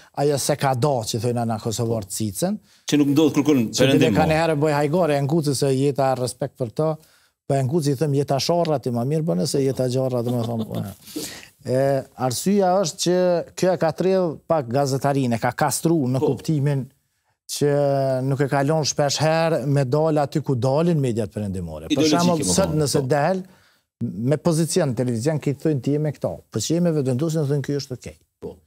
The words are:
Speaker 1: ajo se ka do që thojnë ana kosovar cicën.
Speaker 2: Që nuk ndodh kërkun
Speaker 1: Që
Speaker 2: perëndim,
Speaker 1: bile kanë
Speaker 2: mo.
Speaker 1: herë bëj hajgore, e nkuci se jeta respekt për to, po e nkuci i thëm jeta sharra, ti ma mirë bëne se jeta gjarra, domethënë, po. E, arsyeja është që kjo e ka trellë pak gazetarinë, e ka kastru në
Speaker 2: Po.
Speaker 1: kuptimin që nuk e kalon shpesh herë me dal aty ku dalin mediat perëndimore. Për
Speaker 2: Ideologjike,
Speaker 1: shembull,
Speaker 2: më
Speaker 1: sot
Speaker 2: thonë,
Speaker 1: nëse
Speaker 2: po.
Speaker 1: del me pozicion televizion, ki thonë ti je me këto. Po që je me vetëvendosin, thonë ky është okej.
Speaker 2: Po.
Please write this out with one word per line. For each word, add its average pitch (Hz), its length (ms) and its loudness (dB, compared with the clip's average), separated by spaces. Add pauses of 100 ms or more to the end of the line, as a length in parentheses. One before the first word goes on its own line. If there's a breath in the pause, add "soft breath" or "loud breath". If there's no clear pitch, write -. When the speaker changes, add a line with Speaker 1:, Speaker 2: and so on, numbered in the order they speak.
(140 loud breath)
Speaker 1:
ajo 143 240 0
se 147 180 -2
ka 135 180 0
do 127 260 0
që 113 200 -4
thojnë 120 220 -2
ana 113 160 -2
kosovar 113 460 -4
cicën. 160 540 -4 (280 soft breath)
Speaker 2:
Që 147 120 2
nuk 143 100 4
ndodh 143 260 4
kërkun 139 360 2
Speaker 1:
Që - 140 2
Speaker 2:
perëndim, 135 140 6
Speaker 1:
bile 120 200 4
kanë - 160 4
Speaker 2:
mo. 156 60 2
Speaker 1:
herë 160 200 0
bëj 156 140 2
hajgore, 147 420 2
e 139 60 0
nkuci 143 320 0
se 143 200 0
jeta 135 400 0
respekt 123 440 -6
për 117 160 -6
to, 156 220 -2 (500 soft breath)
po 143 80 0
e 135 80 0
nkuci 143 280 0
i 139 60 2
thëm 143 180 0
jeta 139 240 0
sharra, 160 400 0
ti 131 120 -6
ma 120 140 -2
mirë 156 200 -2
bëne 170 220 -2
se 143 120 -2
jeta 131 300 0
gjarra, 127 340 -2
domethënë, 117 440 -4
po. 113 160 -8 (840 loud breath)
E, 135 380 0 (140)
arsyeja 180 540 0 (100)
është 165 240 -4
që 180 120 2 (380)
kjo 180 180 0
e 170 40 0
ka 160 160 0
trellë 185 540 0
pak 151 220 0
gazetarinë, 135 680 0
e 113 40 0
ka 123 140 0
kastru 151 540 0
në 127 140 0
Speaker 2:
Po. 151 60 0
Speaker 1:
kuptimin 139 600 0 (640)
që 139 720 0
nuk 135 180 0
e 143 80 2
kalon 143 360 0
shpesh 143 340 -2
herë 160 480 0
me 143 180 2
dal 151 340 2
aty 147 220 0
ku 135 140 -2
dalin 143 460 2
mediat 113 320 -2
perëndimore. 87 560 -8
Për - 40 -2
Speaker 2:
Ideologjike, 156 280 2
Speaker 1:
shembull, 175 180 2
Speaker 2:
më 143 60 -4
Speaker 1:
sot 185 240 2
Speaker 2:
thonë, 156 100 -2
Speaker 1:
nëse 147 220 0
Speaker 2:
po. 131 60 -2
Speaker 1:
del 156 360 0 (580 soft breath)
me 131 380 -2
pozicion 160 560 0
televizion, 127 440 -2
ki 139 160 -2
thonë 143 280 -2
ti 139 100 -2
je 147 60 0
me 151 140 -2
këto. 120 180 -6 (200)
Po - 80 -6
që 156 160 -2
je 175 60 0
me 175 120 2
vetëvendosin, 151 540 -2
thonë 143 160 0
ky 147 140 -6
është 143 160 -8
okej. 78 240 -14 (240)
Speaker 2:
Po. 76 160 -14 (100)